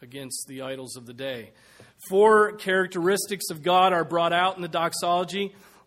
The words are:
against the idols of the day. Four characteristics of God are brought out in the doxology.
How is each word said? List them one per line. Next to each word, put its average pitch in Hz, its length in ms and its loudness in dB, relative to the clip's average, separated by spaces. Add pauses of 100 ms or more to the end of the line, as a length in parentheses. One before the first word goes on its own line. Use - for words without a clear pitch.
against 131 440 -14
the 131 160 -12
idols 131 340 -10
of 120 100 -18
the 120 80 -18
day. 127 380 -10 (560)
Four 208 440 6
characteristics 190 960 -2
of 156 120 -12
God 180 320 4
are 165 100 0
brought 170 280 0
out 185 240 2
in 180 60 -10
the 175 60 -6
doxology. 175 840 -2 (320)